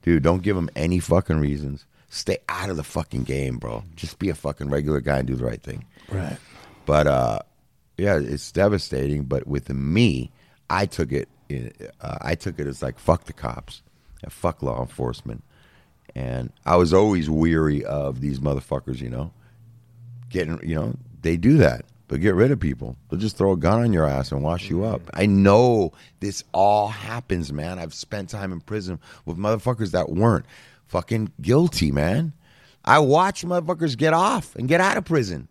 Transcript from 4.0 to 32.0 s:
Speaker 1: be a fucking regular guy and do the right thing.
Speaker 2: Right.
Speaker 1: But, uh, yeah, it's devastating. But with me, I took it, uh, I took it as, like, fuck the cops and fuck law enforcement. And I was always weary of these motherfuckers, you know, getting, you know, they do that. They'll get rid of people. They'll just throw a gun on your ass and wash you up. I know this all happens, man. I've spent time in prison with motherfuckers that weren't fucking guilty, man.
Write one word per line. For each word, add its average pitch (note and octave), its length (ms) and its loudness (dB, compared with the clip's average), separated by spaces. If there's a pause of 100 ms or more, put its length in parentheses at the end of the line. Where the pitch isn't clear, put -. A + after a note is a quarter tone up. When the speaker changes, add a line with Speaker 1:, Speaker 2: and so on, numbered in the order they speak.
Speaker 1:
be G2 80 -2
a E2 60 -2
fucking D2 360 -6
regular D2 300 0
guy C#2 180 0
and C2 80 -2
do C2 80 -2
the B1 100 -6
right A#1 180 -6
thing. - 220 -12 (240)
Speaker 2:
Right. F2 300 -6 (480)
Speaker 1:
But, D2+ 220 4
uh, B1 320 0 (580)
yeah, G2 180 0
it's C#2 360 -6
devastating. D2 720 0
But C2+ 240 -4
with C#2 220 -4
me, C#2 600 0 (400)
I F#2+ 160 2
took D#2+ 260 -4
it, C#2 160 -4 (720)
uh, - 200 -8
I E2 160 -2
took - 240 -8
it D2 80 -4
as, C2+ 120 -8
like, C2 200 -6
fuck - 240 2
the - 80 -16
cops - 500 -10 (400)
and - 100 -16
fuck - 300 -4
law B1 180 -4
enforcement. A#1+ 600 -8 (720)
And B1 380 -6 (120)
I F2 120 4
was F2 180 4
always F#2+ 340 4
weary D#2 560 2
of C#2 360 -4
these C#2 180 -4
motherfuckers, C2+ 640 -4
you B1 100 -8
know, C2+ 220 -8 (1000)
getting, E2 320 -4
you D#2+ 140 -4
know, A2 180 -4 (280)
they E2 140 2
do A2+ 220 6
that. C2+ 260 4 (240)
They'll C#2 120 -2
get F#2 160 2
rid B2 160 6
of A#2 80 -2
people. B1+ 360 -4 (140)
They'll D#2 100 -4
just G#2+ 160 -4
throw G2 160 2
a F#2 40 2
gun F2+ 240 2
on A#2 120 2
your D#2+ 140 2
ass C2+ 240 -2
and C#2+ 100 -4
wash E2 300 -4
you F2 140 -2
up. A2 180 -4 (100)
I G2 140 0
know G2+ 680 6 (280)
this G2 320 -8
all G2+ 360 4
happens, G2+ 640 -6
man. E2 280 -6
I've E2 140 -12
spent G2+ 360 -10
time G2 220 -8
in E2+ 80 -10
prison F#2 400 -8 (240)
with E2+ 120 -8
motherfuckers G#2+ 540 0
that E2+ 200 0
weren't G2 360 2 (400)
fucking G#2+ 460 -4 (100)
guilty, A#2+ 480 2
man. F#2+ 420 0 (520)